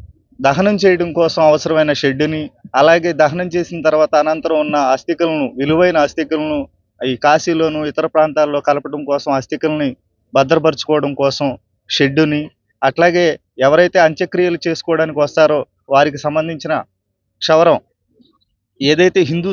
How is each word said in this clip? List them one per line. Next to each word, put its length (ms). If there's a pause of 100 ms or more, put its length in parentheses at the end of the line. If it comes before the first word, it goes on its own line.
(400)
దహనం 360
చేయడం 360
కోసం 300
అవసరమైన 500
షెడ్డుని, 580 (240)
అలాగే 380
దహనం 340
చేసిన 360
తర్వాత 320
అనంతరం 460
ఉన్న 160
అస్థికలను, 800
విలువైన 420
అస్థికలను 720 (380)
ఈ 100
కాశీలోను 720
ఇతర 200
ప్రాంతాల్లో 540
కలపడం 440
కోసం 280
అస్థికల్ని 640 (400)
భద్రపరచుకోవడం 760
కోసం 340 (420)
షెడ్డుని, 520 (400)
అట్లాగే 440 (400)
ఎవరైతే 400
అంత్యక్రియలు 600
చేసుకోవడానికి 580
వస్తారో 360 (340)
వారికి 240
సంబంధించిన 560 (680)
క్షవరం, 360 (1040)
ఏదైతే 400 (100)
హిందూ 220